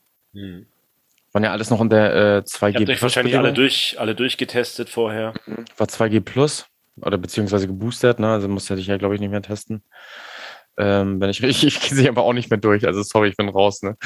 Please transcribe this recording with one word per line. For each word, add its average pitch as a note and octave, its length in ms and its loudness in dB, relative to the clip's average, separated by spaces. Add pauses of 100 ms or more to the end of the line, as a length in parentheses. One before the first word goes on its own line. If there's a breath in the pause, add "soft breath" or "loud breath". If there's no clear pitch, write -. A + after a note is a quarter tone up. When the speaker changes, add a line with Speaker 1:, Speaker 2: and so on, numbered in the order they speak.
(320)
Speaker 1:
Hm. G2 340 -16 (640)
Speaker 2:
Waren G#2+ 120 0
ja G#2 80 0
alles G#2+ 180 -4
noch A#2 100 4
unter, G#2 580 4
äh, F#2+ 40 0
Speaker 1:
Ihr - 0 -
habt - 80 -14
euch - 0 - (180)
wahrscheinlich G#2+ 220 2
Speaker 2:
zwei - 0 -
G C3 80 0
Plus - 180 0
Speaker 1:
alle C3+ 60 4
Speaker 2:
Bedingungen. A#2+ 320 2
Speaker 1:
durch, - 440 2
alle A2 160 -4
durchgetestet B2 720 -4
vorher. A2 460 -4 (120)
Speaker 2:
Mhm. A2+ 180 -12 (120)
War G#2+ 120 0
zwei A2+ 200 0
G G#2+ 120 2
Plus, - 460 0 (360)
oder G2 160 -2
beziehungsweise G2 480 -2
geboostert, A2+ 540 0
ne? G#2+ 120 0
Also G2+ 160 -2
musst G2 220 -4
du G2 40 -2
dich F#2+ 120 -4
ja, G2+ 100 -2
glaub G2 160 -2
ich, G2+ 80 -2
nicht G2+ 100 -4
mehr G2+ 120 -4
testen. G#2+ 400 -10 (920 loud breath)
Ähm, G2 440 2
wenn G2 100 2
ich G2+ 120 -4
<laughs> - 0 -
richtig, C3 340 2
ich - 140 -6
sehe C3+ 180 4
aber A#2+ 140 2
auch A#2+ 100 2
nicht A#2+ 180 -4
mehr A2 80 2
durch. G#2 280 2
Also G2 160 0
sorry, G#2+ 280 2
ich F#2 60 -6
bin G#2 120 0
raus, G2 340 2
ne? G2+ 240 -6